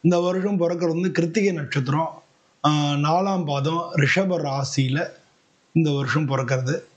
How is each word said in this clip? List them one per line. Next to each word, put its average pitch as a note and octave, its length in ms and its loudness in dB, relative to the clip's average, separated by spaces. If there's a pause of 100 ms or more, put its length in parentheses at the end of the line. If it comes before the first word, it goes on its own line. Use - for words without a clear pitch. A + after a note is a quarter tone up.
இந்த F3 180 4
வருஷம் F#3 380 0
பிறக்கிறது E3+ 440 0
வந்து F#3 100 0
கிருத்திகை F#3 420 0
நட்சத்திரம், D3 680 -4 (420)
ஆ, D3+ 60 4 (200)
நாலாம் E3+ 540 0
பாதம், D3 500 -2
ரிஷப F3+ 420 2
ராசியில C#3 720 -2 (680)
இந்த D#3 180 4
வருஷம் C#3 340 0
பிறக்கிறது. C3 580 0 (140)